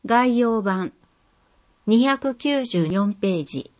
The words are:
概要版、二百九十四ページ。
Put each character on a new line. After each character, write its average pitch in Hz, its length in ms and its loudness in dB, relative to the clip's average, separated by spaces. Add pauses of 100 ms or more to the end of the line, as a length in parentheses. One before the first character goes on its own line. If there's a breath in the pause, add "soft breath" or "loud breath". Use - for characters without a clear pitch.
概 240 320 2
要 226 240 0
版、 185 300 -2 (960)
二 233 180 4
百 269 300 -2
九 277 300 -2
十 175 220 0
四 202 260 0
ペ 196 260 -2
ー 143 60 -6
ジ。 - 340 -12